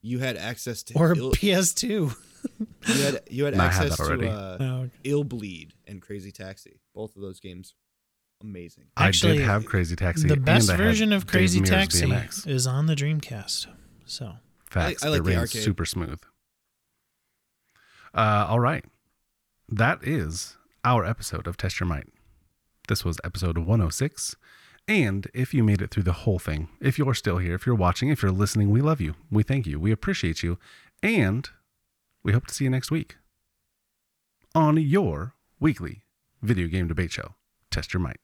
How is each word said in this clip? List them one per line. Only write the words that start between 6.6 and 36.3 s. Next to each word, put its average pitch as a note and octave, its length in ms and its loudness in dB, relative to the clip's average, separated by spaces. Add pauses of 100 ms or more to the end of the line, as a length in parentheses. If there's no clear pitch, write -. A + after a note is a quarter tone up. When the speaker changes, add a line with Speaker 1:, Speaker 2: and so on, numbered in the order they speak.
Speaker 1:
Both G#2+ 220 -12
of G2 60 -14
those F#2+ 180 -12
games, F2+ 340 -18 (680)
amazing. F2+ 440 -16 (120)
Speaker 3:
I - 120 4
Speaker 2:
Actually, D3 300 4
Speaker 3:
did C3+ 80 2
have G#2 200 2
Crazy F2 300 0
Taxi, F2+ 320 0
Speaker 2:
the D3+ 60 6
Speaker 3:
and C3+ 100 0
Speaker 2:
best A2+ 260 6
Speaker 3:
I F2+ 60 4
had - 80 2
Speaker 2:
version G#3+ 280 4
of F#3+ 140 2
Speaker 3:
Dave - 60 -4
Speaker 2:
Crazy F#2 300 4
Speaker 3:
Mirra's F#2 80 4
Speaker 2:
Taxi F2+ 360 2
Speaker 3:
B - 60 2
M - 60 2
X. - 280 -8
Speaker 2:
is C3 220 0
on C#3 180 0
the D#3+ 80 2
Dreamcast. C#3 720 -4 (380)
So - 300 -12 (360)
Speaker 3:
Facts. E2 320 -2
Speaker 1:
I, C#3+ 60 0
I - 20 0
like F2+ 120 2
Speaker 3:
It - 20 -2
Speaker 1:
the F#2 60 2
Speaker 3:
ran F2 100 4
Speaker 1:
arcade. A2 240 -2
Speaker 3:
super F#2+ 200 0
smooth. E2+ 360 -6 (1900)
Uh, G#2+ 340 4
all A#2 120 2
right. B2+ 240 0 (840)
That A#2 380 2
is F2+ 500 -4 (280)
our A#2 200 4
episode - 440 -6
of F2 80 -8
Test - 240 -4
Your F2+ 80 0
Might. D#2 180 -4 (840)
This - 160 -2
was E2 180 -4
episode E2+ 340 -4
one F2+ 240 2
oh D#2+ 100 2
six. - 440 -6 (540)
And G#2+ 440 2
if B2+ 220 -4
you A#2+ 80 4
made G#2 180 4
it G2 120 -6
through G2+ 100 0
the F2 100 2 (120)
whole F#2+ 160 2
thing, D#2+ 280 -6 (120)
if C3+ 180 0
you're C3+ 160 0
still F#2 240 -2
here, F2 160 0
if F2+ 100 -6
you're B2 120 2
watching, F#2 320 2
if D3+ 120 2
you're G2 120 2
listening, G2+ 380 2
we A2+ 100 6
love D3+ 200 2
you. D#2+ 140 -2 (160)
We G#2 140 4
thank C3+ 200 -2
you. D2 140 -4
We G2 140 2
appreciate G#2+ 500 -2
you. F2 160 -2 (420)
And C#3 480 2 (760)
we G2 80 2
hope - 160 2
to - 60 -10
see C3+ 100 -2
you C3 60 2
next C3 200 -2
week - 260 -4 (1400)
on D#3 200 6
your C#3 580 0 (260)
weekly C3 420 0 (400)